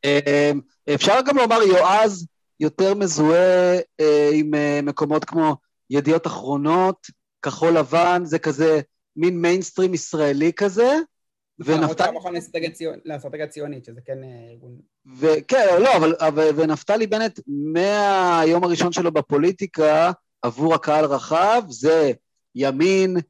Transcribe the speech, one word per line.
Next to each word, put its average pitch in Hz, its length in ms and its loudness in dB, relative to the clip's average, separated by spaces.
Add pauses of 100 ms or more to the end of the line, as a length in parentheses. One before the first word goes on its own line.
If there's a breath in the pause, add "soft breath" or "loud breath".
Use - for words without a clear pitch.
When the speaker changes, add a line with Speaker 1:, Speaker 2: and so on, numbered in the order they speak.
Speaker 1:
אמ, 143 560 0 (340)
אפשר 202 320 2
גם 285 100 0
לומר, 226 260 2
יועז 190 640 2 (340)
יותר 190 340 0
מזוהה, 180 800 2 (240)
אה, 147 320 4
עם, 151 220 0
אה, 147 280 -2
מקומות 151 420 -2
כמו 160 320 0 (340)
ידיעות 143 360 0
אחרונות, 151 800 -2 (360)
כחול 160 360 0
לבן, 170 460 0
זה 160 140 -4
כזה 156 420 0 (360)
מין 175 260 -2
מיינסטרים 185 520 -2
ישראלי 156 580 -2
כזה, 220 440 0 (600)
Speaker 2:
נכון, 156 160 -2
Speaker 1:
ונפתלי 160 320 -2
Speaker 2:
הוא 165 80 -4
המכון 180 200 -10
לאסטרטגיה 165 360 -8
ציונ-, 165 340 -12
לאסטרטגיה 147 420 -12
ציונית, 147 380 -12
שזה 117 200 -20
כן, 135 200 -12
אה, 120 260 -20
ארגון. 123 260 -20 (300)
Speaker 1:
ו-, 147 420 -2
כן, 247 180 2 (140)
לא, 247 160 4
אבל, 160 240 2
אבל, 156 360 2
ונפתלי 160 500 -2
בנט, 214 400 -4
מהיום 175 1160 0
הראשון 175 280 0
שלו 170 200 -2
בפוליטיקה, 156 1000 0 (320)
עבור 131 320 0
הקהל 156 300 0
רחב, 170 640 0
זה 143 440 0 (420)
ימין 185 640 0 (140)